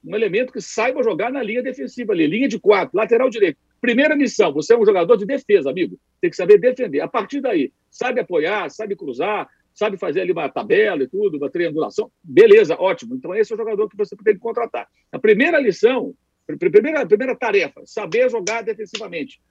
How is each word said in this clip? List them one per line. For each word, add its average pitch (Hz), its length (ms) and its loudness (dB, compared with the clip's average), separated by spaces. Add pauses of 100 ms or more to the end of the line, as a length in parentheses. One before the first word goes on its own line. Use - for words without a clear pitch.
Um 165 80 -10
elemento 220 400 -2
que 214 80 -8
saiba 262 400 -4
jogar 220 300 -2
na 277 100 -6
linha 226 220 -4
defensiva 247 500 -8
ali, 165 140 2
linha 220 220 0
de 214 100 -6
quatro, 190 380 2
lateral 233 320 2
direito. 202 280 0 (220)
Primeira 269 360 2
missão, 208 380 0
você 151 200 2
é 240 40 6
um 220 80 2
jogador 185 300 4
de 196 100 -6
defesa, 196 440 0
amigo. - 280 -6 (220)
Tem 175 100 -2
que - 60 -8
saber 196 240 6
defender. 240 400 0
A 160 80 -4
partir 233 320 -4
daí, 208 320 -2 (180)
sabe 247 300 -4
apoiar, 175 500 -4
sabe 208 260 -10
cruzar, 160 520 -6 (260)
sabe 208 240 -4
fazer 175 240 -4
ali 175 100 -4
uma 160 180 -4
tabela 156 540 0
e 123 40 -4
tudo, 190 300 -2
uma 139 120 -6
triangulação. 165 600 -4 (120)
Beleza, 190 560 8
ótimo. 190 360 -2
Então 143 200 -10
esse 214 160 0
é 220 40 -6
o - 20 -10
jogador 214 320 -4
que - 80 -20
você 202 260 -4
tem 208 120 4
que 175 40 -18
contratar. 226 480 -6 (240)
A - 80 -10
primeira 262 400 4
lição, 233 540 0 (320)
pr-, 151 120 -10
pr-, 170 140 -2
primeira, 269 340 2
primeira 220 300 -2
tarefa, 226 500 -2
saber 220 440 -2
jogar 220 320 -6
defensivamente. 202 880 -10